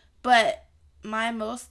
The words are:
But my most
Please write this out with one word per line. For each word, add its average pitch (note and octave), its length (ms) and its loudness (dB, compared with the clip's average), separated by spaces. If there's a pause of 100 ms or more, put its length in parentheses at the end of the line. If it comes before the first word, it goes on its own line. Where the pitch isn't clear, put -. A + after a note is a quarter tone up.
(200)
But A#3 440 2 (400)
my A3 260 -4
most A3+ 400 -10